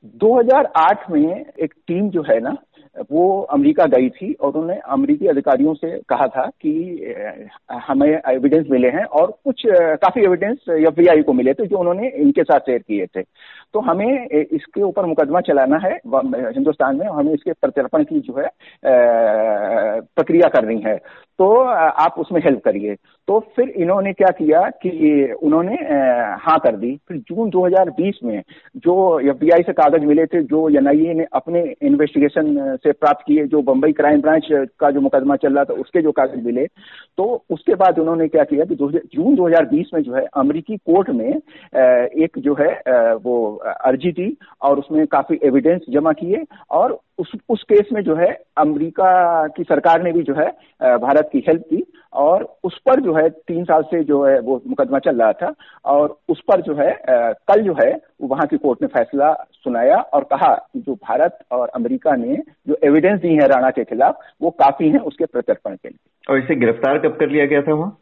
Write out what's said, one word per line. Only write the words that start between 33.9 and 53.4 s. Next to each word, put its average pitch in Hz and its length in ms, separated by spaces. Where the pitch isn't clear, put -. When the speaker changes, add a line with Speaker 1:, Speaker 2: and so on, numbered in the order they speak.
Speaker 1:
क्राइम 147 300
ब्रांच 156 300
का 143 400
जो 139 100
मुकदमा 139 340
चल 139 200
रहा 143 80
था, 135 100
उसके - 280
जो 151 100
कागज 127 340
मिले, 123 220
तो 226 320
उसके 190 260
बाद 180 240
उन्होंने 165 280
क्या 156 160
किया 147 220
कि 170 100
दो, 139 160
जून 170 440
दो 180 120
हज़ार 165 180
बीस 147 280
में 165 80
जो 123 120
है 131 120
अमेरिकी 151 400
कोर्ट 190 320
में, 185 240
अ, 127 340
एक 160 200
जो 139 160
है, 143 220
अ, 117 480
वो 113 320
अर्जी 131 260
थी 185 260
और 139 180
उसमें 156 280
काफी 147 360
एविडेंस 143 460
जमा 147 220
किए 196 320
और 202 280
उस, - 140
उस 226 140
केस 208 300
में 208 80
जो 156 140
है 175 240
अमेरिका 165 880
की 165 160
सरकार 165 380
ने 175 100
भी 165 120
जो 139 100
है, 151 140
अ, 123 160
भारत 139 360
की 139 60
हेल्प 165 220
की 190 220
और 170 500
उस - 160
पर 269 200
जो 196 140
है 160 160
तीन 170 340